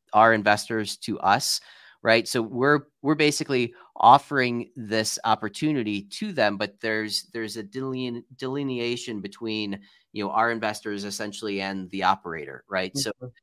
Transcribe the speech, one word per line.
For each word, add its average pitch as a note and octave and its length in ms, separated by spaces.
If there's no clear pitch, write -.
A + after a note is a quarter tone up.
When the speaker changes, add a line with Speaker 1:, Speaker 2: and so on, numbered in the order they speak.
Speaker 1:
our A2+ 200
investors G#2 640
to - 220
us, G#2 400
right? A2+ 240
So B2 140
we're, C3 400
we're D3 140
basically D3 580
offering B2 800
this A2 480
opportunity G#2+ 800
to F#3+ 300
them, G#2 240
but G2+ 240
there's, G#2+ 420
there's A2+ 240
a A2 60
deline-, B2+ 600
delineation B2 840
between, G#2 580
you G#2 120
know, F#2+ 80
our A2+ 200
investors G#2+ 520
essentially G2+ 580
and F#2+ 300
the F#2+ 120
operator, D#2+ 680
right? F#2+ 280
So C3 140
Speaker 2:
Mm-hmm. B2 160